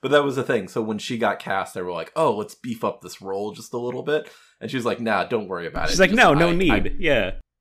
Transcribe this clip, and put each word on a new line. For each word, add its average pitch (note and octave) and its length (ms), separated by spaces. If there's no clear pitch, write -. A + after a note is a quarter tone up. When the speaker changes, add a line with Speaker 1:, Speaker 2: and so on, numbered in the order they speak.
Speaker 1:
But C3 100
that D3 120
was C#3 120
the C3 80
thing. A2 240
So A#2+ 140
when G#2+ 160
she A#2+ 200
got G#2+ 220
cast, F#2+ 340
they G2 80
were F2+ 120
like, - 220
"Oh, D3+ 200
let's G#2 200
beef A#2+ 280
up G2+ 180
this - 200
role G2 320
just - 200
a B2 40
little B2 260
bit." D3 260
And G#2+ 100
she's B2+ 140
like, A2+ 160
"Nah, G#2+ 240
don't G#2+ 240
worry F2 200
about E2 220
Speaker 2:
She's - 100
Speaker 1:
it. F#3+ 40
Speaker 2:
like, F#3 80
Speaker 1:
Just, A3 100
Speaker 2:
"No, F3+ 120
no E3+ 160
Speaker 1:
I, E3+ 60
Speaker 2:
need." F3+ 160
Speaker 1:
I, G#3 280
Speaker 2:
Yeah. A#2+ 320